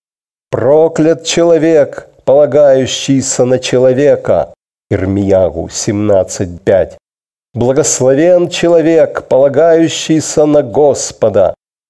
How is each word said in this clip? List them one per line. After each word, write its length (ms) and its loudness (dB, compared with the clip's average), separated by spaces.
"Проклят 720 0
человек, 840 0
полагающийся 1200 2
на 140 0
человека". 960 0
Ирмиягу 800 -2
семнадцать 920 -4
пять. 380 -2
"Благословен 960 0
человек, 800 0
полагающийся 1160 0
на 180 2
Господа". 920 0